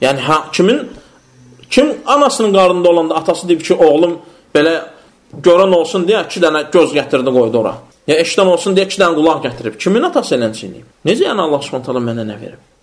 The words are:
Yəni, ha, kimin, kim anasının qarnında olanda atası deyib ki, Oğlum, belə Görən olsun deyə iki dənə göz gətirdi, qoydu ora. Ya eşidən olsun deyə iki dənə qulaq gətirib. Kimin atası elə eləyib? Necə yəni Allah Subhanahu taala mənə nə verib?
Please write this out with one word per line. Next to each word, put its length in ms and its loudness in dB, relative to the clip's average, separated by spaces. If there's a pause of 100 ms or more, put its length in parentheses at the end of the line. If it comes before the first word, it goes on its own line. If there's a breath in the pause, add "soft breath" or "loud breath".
Yəni, 160 0
ha, 340 0
kimin, 260 2 (920 loud breath)
kim 160 2 (200)
anasının 460 0
qarnında 380 4
olanda 240 2
atası 340 -2
deyib 120 2
ki, 140 0
Oğlum, 440 2 (360 loud breath)
belə 280 0 (500 soft breath)
Görən 400 4
olsun 360 0
deyə 180 0
iki 180 -6
dənə 280 0
göz 200 4
gətirdi, 400 -2
qoydu 300 2
ora. 100 -2 (340)
Ya 140 0
eşidən 320 2
olsun 240 0
deyə 120 2
iki 120 -4
dənə 160 2
qulaq 300 2
gətirib. 340 -8
Kimin 280 0
atası 280 -2
elə 140 -2
eləyib? 360 -14 (220)
Necə 200 0
yəni 180 -2
Allah 180 -2
Subhanahu 240 -8
taala 160 -4
mənə 240 -6
nə 120 -10
verib? 200 -18 (220)